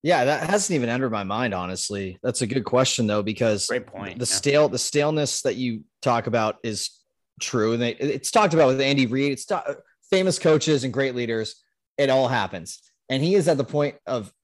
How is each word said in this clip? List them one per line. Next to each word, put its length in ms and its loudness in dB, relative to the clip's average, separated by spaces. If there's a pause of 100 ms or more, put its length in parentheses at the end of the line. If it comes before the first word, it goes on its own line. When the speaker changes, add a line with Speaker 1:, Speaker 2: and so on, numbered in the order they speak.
Speaker 1:
Yeah, 220 4
that 240 0
hasn't 260 0
even 140 0
entered 220 -2
my 120 -4
mind, 300 -2
honestly. 680 -6
That's 200 -4
a 60 -2
good 180 -2
question, 420 2
though, 160 0
because 440 0
Speaker 2:
Great 200 -4
point, 320 -12
Speaker 1:
the 60 -6
Speaker 2:
yeah. 100 -2
Speaker 1:
stale, 340 2
the 80 -4
staleness 680 0
that 120 0
you 280 -4 (180)
talk 260 0
about 340 0
is 280 -6 (520)
true. 320 0
And 80 -2
they, 140 -2
it's 340 -4
talked 240 4
about 140 6
with 140 2
Andy 240 4
Reid. 260 0
It's 140 -8
ta-, 300 -4 (340)
famous 280 2
coaches 460 2
and 100 -4
great 220 -2
leaders. 400 -4 (420)
It 120 2
all 180 4
happens. 540 -4 (280)
And 140 0
he 120 2
is 120 4
at 100 4
the 60 -2
point 320 -2 (100)
of 260 -4 (120)